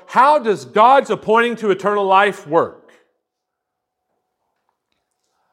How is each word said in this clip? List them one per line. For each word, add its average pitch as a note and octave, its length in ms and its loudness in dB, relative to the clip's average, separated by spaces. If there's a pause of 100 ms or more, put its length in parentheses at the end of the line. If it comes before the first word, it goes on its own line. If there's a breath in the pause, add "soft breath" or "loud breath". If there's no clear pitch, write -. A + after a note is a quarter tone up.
how C#4+ 320 2
does G3 260 -4
God's A#3 440 2
appointing A3+ 480 -2
to G#3+ 140 -2
eternal G3+ 320 -4
life G3 420 0
work? D3 460 -4 (2500)